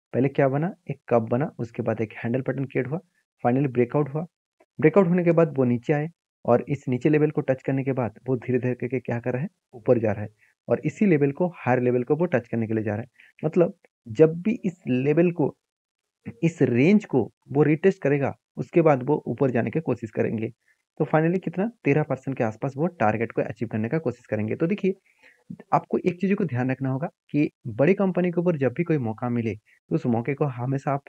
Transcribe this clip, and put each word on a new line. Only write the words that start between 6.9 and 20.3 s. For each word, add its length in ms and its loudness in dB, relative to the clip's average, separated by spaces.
लेवल 220 2
को 100 -4
टच 220 -2
करने 220 -2
के 80 -2
बाद 260 -4
वो 80 0
धीरे-धीरे 380 -2
करके 260 -6
क्या 200 -6
कर 120 -4
रहे 100 -4
हैं, 60 -6
ऊपर 260 2
जा 140 0
रहा 100 -6
है 60 -10
और 160 0
इसी 220 0
लेवल 260 4
को, 240 -2
हायर 240 0
लेवल 220 2
को 140 0
वो 80 0
टच 240 -2
करने 180 -2
के 80 -4
लिए 100 -2
जा 80 -2
रहा 100 -4
है। 60 -14
मतलब 300 2
जब 340 4
भी 220 -2
इस 240 -6
लेवल 420 2
को, 260 -2
इस 200 0
रेंज 420 4
को 280 -2
वो 100 4
रीटेस्ट 400 2
करेगा, 340 0
उसके 260 2
बाद 200 4
वो 240 -2
ऊपर 240 0
जाने 200 0
की 100 -2
कोशिश 300 -4
करेंगे। 380 -2